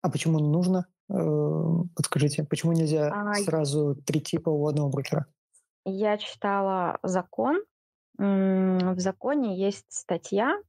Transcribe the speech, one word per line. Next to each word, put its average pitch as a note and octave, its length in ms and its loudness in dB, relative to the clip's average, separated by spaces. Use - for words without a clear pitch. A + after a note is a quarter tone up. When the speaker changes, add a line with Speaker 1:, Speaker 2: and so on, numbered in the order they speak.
Speaker 1:
А F3 80 0
почему D#3+ 300 2
нужно? F3+ 460 2
Э, G3 40 -4
подскажите, D3 500 0
почему E3 280 -2
нельзя D#3 380 2
Speaker 2:
А, G#3 220 -4
Speaker 1:
сразу D3+ 640 0
три D3+ 160 0
типа D#3+ 300 -2
у D3 160 0
одного D3 240 0
брокера? C#3 360 -2
Speaker 2:
Я G#3 300 0
читала G3 880 -2
закон. A3 600 0
М, F#3+ 760 2
в F3+ 60 -4
законе G#3+ 580 -2
есть G3 340 -2
статья. A3 640 -2